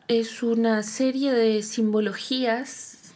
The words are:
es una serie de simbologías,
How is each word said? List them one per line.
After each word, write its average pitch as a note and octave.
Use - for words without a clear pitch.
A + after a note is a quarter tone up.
es A3+
una A3+
serie C4
de A3
simbologías, A3